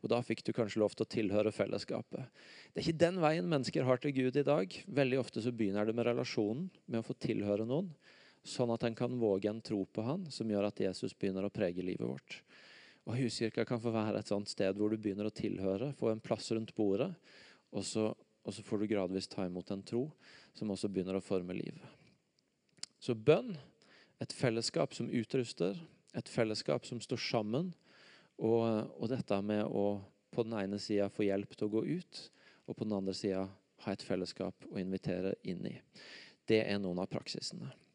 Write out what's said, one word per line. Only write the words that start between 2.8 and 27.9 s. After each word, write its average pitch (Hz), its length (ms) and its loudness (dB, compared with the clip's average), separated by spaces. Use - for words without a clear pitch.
er 160 60 -2
ikke 160 180 4
den 180 160 2
veien 165 320 4
mennesker 139 320 2
har 127 160 6
til 143 160 -2
Gud 127 240 4
i 131 80 2
dag. 175 380 2
Veldig 135 340 2
ofte 120 240 -4
så 123 80 2
begynner 104 320 2
det 110 140 2
med 120 100 4
relasjonen, 123 640 0
med 113 160 -2
å - 80 -8
få - 100 -6
tilhøre 107 480 0
noen, 160 240 -2
sånn 120 240 0
at 117 160 0
en 113 80 -2
kan 123 240 -2
våge 104 320 4
en 110 80 -6
tro 107 240 0
på - 220 -4
han, 165 260 -2
som 113 160 -2
gjør 101 220 2
at - 100 -8
Jesus 95 320 -2
begynner 95 320 -2
å 101 80 -2
prege 90 320 0
livet 62 240 -2
vårt. - 320 -8
Og 123 160 -2
huskirka 113 480 0
kan 120 120 0
få 117 120 0
være 107 300 2
et - 100 -2
sånt 104 160 -2
sted 98 280 0
hvor 104 120 2
du 110 80 2
begynner 104 320 -2
å 104 80 -6
tilhøre, 98 640 0
få 113 140 2
en 110 100 -8
plass - 320 -2
rundt 110 200 -4
bordet, 107 360 2
og 98 80 -2
så, 107 320 0
og - 400 -12
så 110 80 -14
får 107 160 -2
du 107 80 0
gradvis 95 400 0
ta 98 160 -4
imot 90 300 -4
en 98 100 -6
tro 123 220 -2
som 107 160 -2
også 101 160 -2
begynner 95 280 0
å 92 60 -4
forme 90 320 0
livet. - 280 -8
Så - 160 0
bønn, 170 400 4
et - 160 -6
fellesskap 120 640 0
som - 180 -4
utruster, 135 640 0
et - 120 -10
fellesskap 117 580 0
som 120 140 -6
står - 200 -6
sammen, 120 480 0